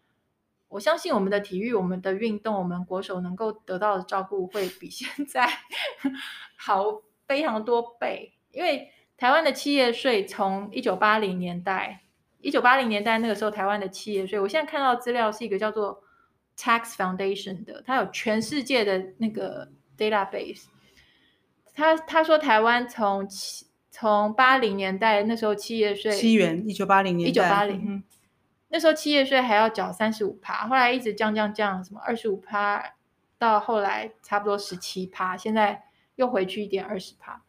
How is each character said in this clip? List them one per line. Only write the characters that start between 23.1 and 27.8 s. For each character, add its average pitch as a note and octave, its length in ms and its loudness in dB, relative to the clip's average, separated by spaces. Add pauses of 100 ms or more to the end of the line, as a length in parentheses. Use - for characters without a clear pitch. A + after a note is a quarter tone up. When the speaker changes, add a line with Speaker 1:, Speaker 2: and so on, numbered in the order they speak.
Speaker 1:
七， - 360 -12 (260)
从 G#3+ 440 2
八 C4 240 6
零 G#3+ 180 0
年 F#3+ 220 -2
代 G#3+ 240 4
那 A3 120 0
时 A3 120 -2
候 G#3 80 2
企 A3+ 240 -6
业 G#3 160 2
税 G#3 180 -2
Speaker 2:
七 A3 220 4
元， F3+ 340 4
一 G#3 40 -4
九 F#3+ 120 -2
八 G3 160 6
零 F#3 160 2
年 F3 100 0
代。 C4 40 2
Speaker 1:
一 - 20 -2
九 A3 100 4
八 G3 220 4
零 G3+ 140 -4
Speaker 2:
嗯 G#3 80 -8